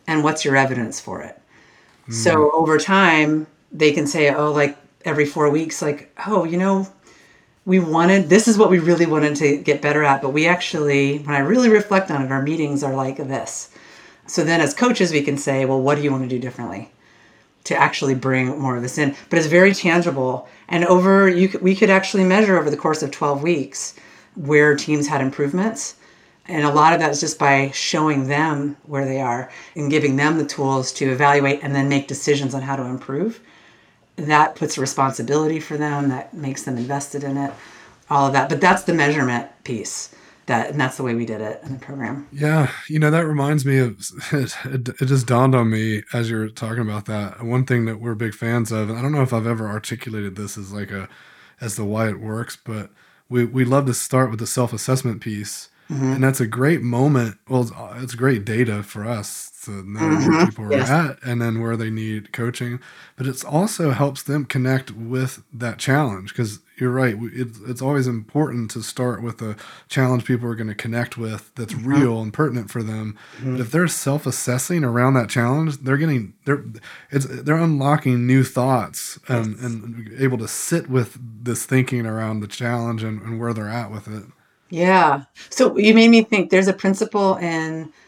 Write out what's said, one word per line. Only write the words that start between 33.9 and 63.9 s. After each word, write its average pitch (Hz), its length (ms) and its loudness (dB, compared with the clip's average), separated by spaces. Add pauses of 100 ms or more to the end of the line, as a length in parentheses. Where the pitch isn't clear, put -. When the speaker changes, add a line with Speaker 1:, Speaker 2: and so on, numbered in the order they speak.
Speaker 1:
That 151 400 2
puts - 220 -6
a 139 40 -4
responsibility 139 800 0
for 151 180 -8
them, 143 320 -2
that 131 240 -6
makes 135 300 -8
them 127 140 -6
invested 139 460 -6
in 139 140 -4
it, 139 160 -4 (560)
all 139 180 4
of 131 60 0
that. 135 160 2
But 151 120 -2
that's 190 220 4
the 175 100 0
measurement 143 540 0 (160)
piece. - 520 -10 (300)
That, 113 260 -2
and 143 80 -4
that's 131 180 -2
the 143 60 -6
way 123 120 -2
we 117 100 -2
did 110 160 -8
it 107 220 -8
in 139 100 -10
the 127 60 -10
program. 139 520 -10
Speaker 2:
Yeah. 147 400 2 (160)
You 156 120 -4
know, 151 120 4
that 165 160 2
reminds 143 380 0
me 139 140 2
of, 117 200 0
<laughs> - 320 -14
it, 135 240 -2 (100)
it, 127 240 -6 (120)
it 135 40 0
just 131 220 2
dawned 127 260 4
on 117 160 2
me 110 340 -2 (100)
as 117 160 -2
you 113 80 -4
were 110 120 -4
talking 113 320 -8
about 104 260 -6
that. 104 360 -8
One 127 220 0
thing 120 200 2
that 113 140 -6
we're 117 160 -6
big 110 180 -6
fans 117 380 -2
of, 107 180 -2
and 113 80 -8
I 120 40 -8
don't 139 100 -2
know 147 100 2
if 127 120 2
I've 113 140 0
ever 113 200 -4
articulated 104 680 -8
this 101 220 -12
as, 98 140 -14
like, 98 200 -10
a, 95 160 -10 (540)
as 110 140 -8
the 113 100 -6
why 110 240 -2
it 95 100 -6
works, 110 440 -10
but 107 260 -10 (400)
we, 123 160 2
we 123 180 0
love 135 220 4
to 127 80 0
start 131 380 0
with 113 80 -6
the 110 80 -8
self-assessment 123 760 -2
piece. 104 480 -10 (220)
Speaker 1:
Mm-hmm. 131 220 -2
Speaker 2:
And 131 100 0
that's 135 160 2
a 120 80 0
great 131 340 0
moment. 123 560 2 (100)
Well, 127 140 0
it's, 117 100 -4 (320)
it's 120 120 -12
great 120 280 0
data 110 380 -2
for 104 240 -12
us 110 460 -10 (140)
to 98 180 -14
know 101 160 -10
where 156 200 2
Speaker 1:
Mm-hmm. 160 260 4
Speaker 2:
people 107 200 -4
are 104 80 -4
Speaker 1:
Yes. 127 160 0
Speaker 2:
at 151 340 0
and 120 160 -4
then 113 220 -2
where 113 160 -4
they 110 140 -6
need 110 420 -8
coaching. 120 460 -6 (380)
But 131 100 -6
it 131 180 -8
also 165 460 0